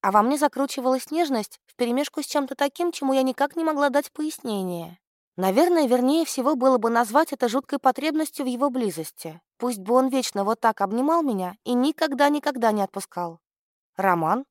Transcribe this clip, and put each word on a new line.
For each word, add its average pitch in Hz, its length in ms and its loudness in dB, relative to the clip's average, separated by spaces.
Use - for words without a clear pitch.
А 196 100 0
во 208 100 6
мне 262 160 2
закручивалась 269 720 -2
нежность 285 540 -2
вперемешку 247 560 -4
с - 40 -8
чем-то 277 300 -4
таким, 339 360 -2
чему 269 200 -2
я 269 100 4
никак 277 360 0
не 330 60 -2
могла 285 260 2
дать 285 220 -2
пояснение. 185 880 -6
Наверное, 277 520 2
вернее 254 380 2
всего 269 300 -2
было 254 220 4
бы 226 120 0
назвать 233 440 2
это 240 160 -2
жуткой 262 300 -4
потребностью 294 680 -2
в - 20 0
его 254 220 0
близости. 165 720 -6
Пусть 240 220 -4
бы 196 160 0
он 262 140 4
вечно 240 340 -2
вот 220 160 0
так 220 220 0
обнимал 269 420 0
меня 190 400 -2
и 247 100 -4
никогда-никогда 277 1000 0
не 208 120 0
отпускал. 175 560 -8
«Роман?» 185 560 0